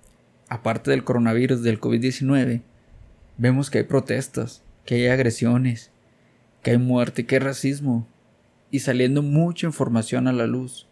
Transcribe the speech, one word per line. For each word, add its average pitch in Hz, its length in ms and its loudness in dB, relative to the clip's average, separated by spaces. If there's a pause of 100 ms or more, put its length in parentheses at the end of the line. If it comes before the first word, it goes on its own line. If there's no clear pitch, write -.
(500)
Aparte 113 420 -2
del 131 140 0
coronavirus, 120 580 2
del 113 160 0
covid 117 220 0
diecinueve, 127 640 0 (720)
vemos 127 320 2
que 123 80 0
hay 113 80 2
protestas, 127 760 -4 (220)
que 120 120 -4
hay 123 120 2
agresiones, 120 840 0 (720)
que 120 80 0
hay 120 80 6
muerte, 123 460 0
que 131 100 0
hay 131 40 6
racismo, 135 640 -2 (680)
y 139 80 -2
saliendo 127 420 0
mucha 165 460 0
información 127 600 -2
a 127 60 0
la 117 140 0
luz. 127 440 -6